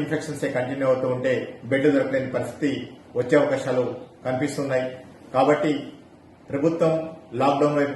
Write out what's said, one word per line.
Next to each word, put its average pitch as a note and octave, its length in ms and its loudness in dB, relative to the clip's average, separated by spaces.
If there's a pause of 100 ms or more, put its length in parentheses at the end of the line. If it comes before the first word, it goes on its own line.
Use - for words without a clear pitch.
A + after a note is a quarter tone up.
ఇన్ఫెక్షన్సే D3+ 540 -4
కంటిన్యూ C3+ 340 -2
అవుతూ B2+ 240 2
ఉంటే B2+ 180 -2 (380)
బెడ్ C#3 240 2
దొరకలేని C3 420 0
పరిస్థితి - 340 -2 (500)
వచ్చే B2 200 2
అవకాశాలు C3 440 2 (420)
కనిపిస్తున్నాయి. C3 600 -2 (480)
కాబట్టి - 380 4 (800)
ప్రభుత్వం D#3+ 440 2 (480)
లాక్‌డౌన్ D3 380 2
వైపు C#3 160 0